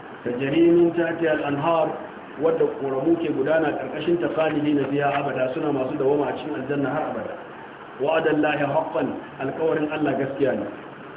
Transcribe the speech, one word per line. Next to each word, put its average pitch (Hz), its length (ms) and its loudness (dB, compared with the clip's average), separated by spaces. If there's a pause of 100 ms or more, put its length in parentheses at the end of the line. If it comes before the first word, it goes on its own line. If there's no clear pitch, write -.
(240)
"tajri 139 460 2
min 170 240 6
tahtiha 165 380 0
al-anhar," 151 560 0 (540)
wadda 156 240 4 (160)
ƙoramu 135 360 2
ke 165 140 -2
gudana 143 400 2
ƙarƙashin 151 480 -2
ta, 147 160 0
"khalidina 147 520 2
fiha 143 220 2
abada," 131 440 0
suna 151 180 -2
masu 131 260 -2
dawama 143 300 4
a - 100 -2
cikin 151 180 -6
aljanna 139 340 -2
har 143 220 -2
abada. - 220 -6 (640)
"Wa'adallahi 151 680 2
haqqan," 151 420 0 (320)
alƙawarin 151 520 0
Allah 151 220 0
gaskiya 131 400 0
ne. 104 120 -4 (520)